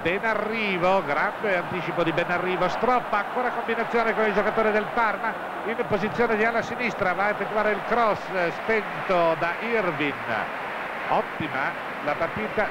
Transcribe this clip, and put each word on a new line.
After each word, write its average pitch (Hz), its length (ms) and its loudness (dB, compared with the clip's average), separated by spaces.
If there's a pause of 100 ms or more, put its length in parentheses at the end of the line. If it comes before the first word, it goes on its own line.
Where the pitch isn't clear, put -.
Benarrivo, 202 1000 0
grande 180 540 0
anticipo 175 460 -2
di 160 100 2
Benarrivo, 175 560 0
Stroppa, 233 560 2
ancora 247 280 -2
combinazione 226 600 0
con 214 140 2
il 208 80 2
giocatore 214 360 2
del 208 220 2
Parma, 220 400 0 (320)
in 226 120 -2 (120)
posizione 214 480 2
di 214 80 4
ala 233 160 2
sinistra, 208 540 0
va 185 100 0
a 208 60 2
effettuare 202 400 0
il 202 180 0
cross, 220 320 4 (280)
spento 175 920 2
da 170 220 0
Irvin, 175 520 0 (960)
ottima 156 640 -2 (320)
la 147 80 0
partita 202 580 -2